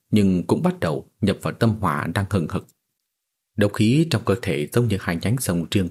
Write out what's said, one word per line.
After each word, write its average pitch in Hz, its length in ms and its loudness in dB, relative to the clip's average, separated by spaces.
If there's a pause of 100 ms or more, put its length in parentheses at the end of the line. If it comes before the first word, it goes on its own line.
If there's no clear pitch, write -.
(100)
nhưng 95 360 2
cũng - 160 0
bắt 180 180 0
đầu 78 300 -4 (100)
nhập 98 220 0
vào 80 120 -4
tâm 117 160 2 (100)
hỏa 73 340 -2
đang 98 160 -2
hừng 90 180 0
hực. - 180 -6 (880)
Đấu 101 140 2
khí 127 400 2
trong 110 140 -2
cơ 98 180 2
thể 73 300 -2
giống 120 160 2
như 104 120 0
hai 87 220 -4
nhánh 107 160 0
sông 87 320 -2
riêng 92 200 0